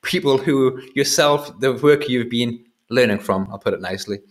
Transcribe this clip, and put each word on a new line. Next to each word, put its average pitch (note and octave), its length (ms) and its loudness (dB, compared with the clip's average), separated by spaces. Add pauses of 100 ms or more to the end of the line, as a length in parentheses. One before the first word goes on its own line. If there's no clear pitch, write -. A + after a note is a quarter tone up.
people C#3+ 380 0
who, C3+ 420 0 (140)
yourself, D3 680 0
the C3 140 2
work C#3+ 340 2
you've A#2+ 220 -2
been A#2+ 340 -2 (240)
learning A#2 300 2
from, F#2+ 320 -2
I'll G#2 80 -10
put G2 160 -2
it F2+ 80 -6
nicely, G2 380 -8 (100)